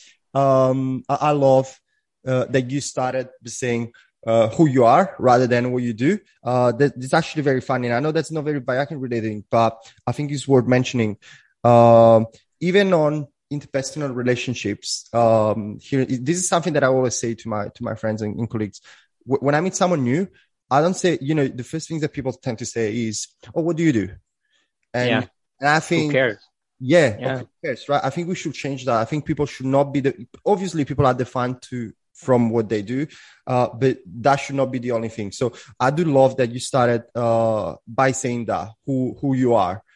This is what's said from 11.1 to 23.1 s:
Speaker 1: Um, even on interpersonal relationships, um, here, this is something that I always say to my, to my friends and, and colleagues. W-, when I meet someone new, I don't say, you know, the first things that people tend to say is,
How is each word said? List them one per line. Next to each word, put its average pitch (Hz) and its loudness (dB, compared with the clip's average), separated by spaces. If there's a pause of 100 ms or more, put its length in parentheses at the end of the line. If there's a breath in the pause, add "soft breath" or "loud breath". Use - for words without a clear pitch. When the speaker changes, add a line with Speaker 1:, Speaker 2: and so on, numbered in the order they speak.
Speaker 1:
Um, 117 8 (320 soft breath)
even 190 2
on 151 0 (240)
interpersonal 143 -6
relationships, 123 -4
um, 107 2
here, 131 -2
this 131 -2
is 180 -4
something 170 0
that 139 2
I 131 4
always 131 2
say 117 -4
to - -12
my, 104 -4
to - -14
my 107 -6
friends 110 -4
and, 107 -6
and 113 -6
colleagues. 107 -6 (460 soft breath)
W-, 127 -2
when 143 2
I 151 2
meet 185 -4
someone 180 0
new, 147 0 (420 soft breath)
I 139 4
don't 180 2
say, 175 0
you 143 -2
know, 139 0
the 123 -8
first - -10
things 160 -6
that 147 -6
people 131 -6
tend 117 -8
to 117 -8
say 110 -4
is, 113 -6 (260)